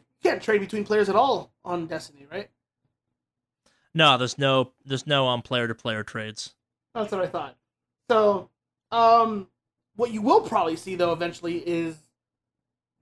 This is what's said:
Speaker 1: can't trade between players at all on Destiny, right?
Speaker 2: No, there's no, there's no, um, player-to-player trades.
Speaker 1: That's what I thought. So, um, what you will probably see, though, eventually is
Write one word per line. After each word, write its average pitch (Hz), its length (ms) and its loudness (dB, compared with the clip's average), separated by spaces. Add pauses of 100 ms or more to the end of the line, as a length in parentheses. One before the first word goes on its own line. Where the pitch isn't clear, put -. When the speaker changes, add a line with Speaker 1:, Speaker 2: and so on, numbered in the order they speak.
(220)
Speaker 1:
can't 359 200 0
trade 214 180 2
between 202 240 -6
players 208 240 2
at 196 80 2
all 226 380 2 (100)
on 175 240 -6
Destiny, 147 420 -12
right? 196 200 -12 (1400)
Speaker 2:
No, 151 240 6
there's 123 200 -4
no, 135 360 0 (120)
there's 135 220 -8
no, 139 200 0
um, 123 140 -2
player-to-player 113 640 -4
trades. 107 520 -12 (380)
Speaker 1:
That's 214 180 -6
what 190 100 -4
I 175 60 -2
thought. 151 280 -10 (540)
So, 208 400 2 (420)
um, 226 560 4 (480)
what 233 160 -4
you 214 100 -6
will 302 200 6
probably 170 340 -2
see, 185 200 -10
though, 175 180 0
eventually 170 440 -6 (100)
is 165 300 -4 (1040)